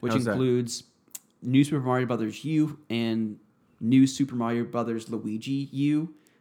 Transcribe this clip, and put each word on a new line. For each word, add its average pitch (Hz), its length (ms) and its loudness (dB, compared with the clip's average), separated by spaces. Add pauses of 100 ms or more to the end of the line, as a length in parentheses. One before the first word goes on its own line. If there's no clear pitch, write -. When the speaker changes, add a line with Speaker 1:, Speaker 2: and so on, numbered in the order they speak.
Speaker 1:
which 120 120 -2
Speaker 2:
How's 120 140 0
that? 107 60 0
Speaker 1:
includes 123 520 0 (580)
New 131 220 6
Super 143 160 0
Mario 127 260 2
Brothers 110 380 -4
U 151 340 -2 (120)
and 113 480 -2 (420)
New 131 260 6
Super 131 280 -2
Mario 117 300 -2
Brothers 117 440 -4
Luigi 113 640 -6
U 147 420 0 (260)